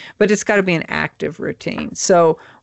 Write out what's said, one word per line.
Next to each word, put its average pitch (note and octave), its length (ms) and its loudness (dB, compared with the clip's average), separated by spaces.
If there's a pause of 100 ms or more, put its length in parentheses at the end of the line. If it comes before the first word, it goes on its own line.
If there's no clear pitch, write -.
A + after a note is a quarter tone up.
(180)
but G#3 140 4
it's G#3 120 -2
gotta G#3 200 0
be F#3 100 0
an D#3+ 160 -2
active D#3 500 -6
routine. - 540 -8
So E3+ 460 2 (240)